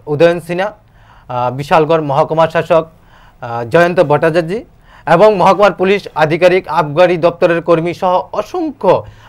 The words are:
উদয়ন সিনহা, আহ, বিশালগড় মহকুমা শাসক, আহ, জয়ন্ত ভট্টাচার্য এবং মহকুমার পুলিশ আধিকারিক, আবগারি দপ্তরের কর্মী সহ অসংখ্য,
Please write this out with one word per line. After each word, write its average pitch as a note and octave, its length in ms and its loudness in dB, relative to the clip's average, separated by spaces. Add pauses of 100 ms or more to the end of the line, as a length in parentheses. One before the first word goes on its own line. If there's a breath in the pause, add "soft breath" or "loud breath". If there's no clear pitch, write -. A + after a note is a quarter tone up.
উদয়ন E3 340 0
সিনহা, F3 320 -6 (560 soft breath)
আহ, B2 260 -4
বিশালগড় D#3 460 0
মহকুমা D#3 500 0
শাসক, E3 360 0 (540 soft breath)
আহ, A#2 280 -8
জয়ন্ত F3 320 2
ভট্টাচার্য E3 600 -2 (460 soft breath)
এবং G3 300 4
মহকুমার F#3 360 2
পুলিশ F#3+ 420 -2
আধিকারিক, F3 540 0
আবগারি E3+ 480 0
দপ্তরের E3+ 460 0
কর্মী E3+ 320 0
সহ F#3 380 -2
অসংখ্য, A#3 720 -4 (240 soft breath)